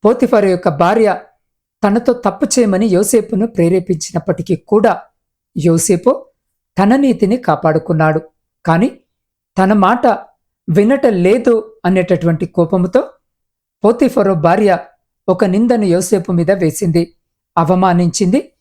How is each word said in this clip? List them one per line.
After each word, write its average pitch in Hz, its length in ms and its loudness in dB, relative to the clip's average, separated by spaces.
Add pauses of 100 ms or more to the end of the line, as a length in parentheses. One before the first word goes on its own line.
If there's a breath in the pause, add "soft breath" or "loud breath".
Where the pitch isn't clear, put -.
పోతిఫరో 226 440 2
యొక్క 180 200 0
భార్య 180 520 0 (640)
తనతో 233 260 0
తప్పు 240 320 -4
చేయమని 214 420 0
యోసేపును 208 600 0
ప్రేరేపించినప్పటికీ 180 1080 -2
కూడా, 214 460 0 (560)
యోసేపు 170 680 0 (560)
తన 214 140 2
నీతిని 247 400 0
కాపాడుకున్నాడు. 160 840 0 (460)
కాని 170 220 2 (760)
తన 190 100 2
మాట 208 340 2 (600)
వినటం 226 440 2
లేదు 220 600 0 (120)
అనేటటువంటి 175 640 0
కోపముతో 180 640 -2 (760)
పోతిఫరో 226 500 2
భార్య 190 440 2 (500)
ఒక 185 160 0
నిందను 214 400 0
యోసేపు 185 480 0
మీద 170 180 0
వేసింది, 170 640 -2 (440)
అవమానించింది. 180 1040 0